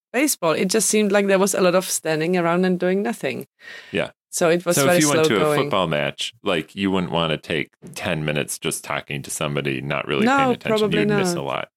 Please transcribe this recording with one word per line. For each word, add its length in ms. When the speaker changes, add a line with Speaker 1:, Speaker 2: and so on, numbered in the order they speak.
Speaker 1:
baseball, 420
it 200
just 160
seemed 240
like 140
there 120
was 160
a 60
lot 140
of 100
standing 500
around 300
and 160
doing 220
nothing. 440
Speaker 2:
Yeah. 200
Speaker 1:
So 200
it 160
was 100
Speaker 2:
So 80
Speaker 1:
very 140
Speaker 2:
if 40
you 60
went 180
Speaker 1:
slow 120
Speaker 2:
to 40
a 40
Speaker 1:
going. 160
Speaker 2:
football 260
match, 540
like, 340
you 140
wouldn't 220
wanna 260
take 320
ten 320
minutes 320
just 260
talking 380
to 80
somebody, 500
not 260
really 200
Speaker 1:
No, 100
Speaker 2:
paying 160
attention. 260
Speaker 1:
probably 220
Speaker 2:
You'd 80
miss 260
Speaker 1:
not. 60
Speaker 2:
a 20
lot. 340